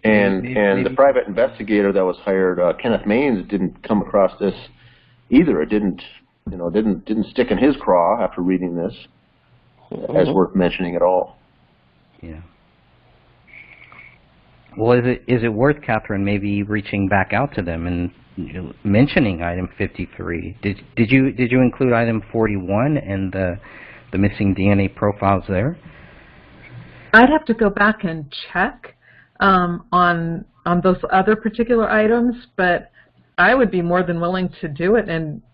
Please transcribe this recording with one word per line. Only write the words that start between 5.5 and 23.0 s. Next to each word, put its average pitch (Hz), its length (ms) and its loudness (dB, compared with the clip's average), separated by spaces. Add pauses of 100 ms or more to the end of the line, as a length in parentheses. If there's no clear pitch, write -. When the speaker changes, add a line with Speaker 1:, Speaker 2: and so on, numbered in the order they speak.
Speaker 1:
It 78 80 -2
didn't, 104 320 -2 (480)
you 92 80 -10
know, 87 140 -6
didn't, 104 340 0
didn't 110 220 -4
stick - 240 -2
in 95 80 0
his 135 200 4
craw 92 400 2
after 92 220 -4
reading 90 340 -2
this 85 200 -6 (960)
as - 80 -12
Speaker 3:
Mm-hmm. - 340 -2
Speaker 1:
worth 90 220 0
mentioning 87 400 -2
at 85 80 0
all. 90 340 0 (840)
Speaker 2:
Yeah. 82 220 -16 (2250)
Well, 113 220 4
is 120 80 0
it, 123 220 -2
is 120 160 2
it 117 100 0
worth, 139 300 0
Catherine, 107 420 -2
maybe 101 380 -2
reaching 104 440 -2
back 95 240 0
out 127 220 -2
to 107 80 -4
them 85 240 -6
and, 87 240 -4 (280)
you 90 160 -10
know, 87 200 -12 (100)
mentioning 104 600 2
item 87 340 -4
fifty-three? 90 880 -8
Did, 101 140 -4 (180)
did 113 160 2
you, 131 200 4
did 120 200 -2
you 127 100 4
include 123 320 2
item 117 380 0
forty-one 107 680 0
and 95 340 -4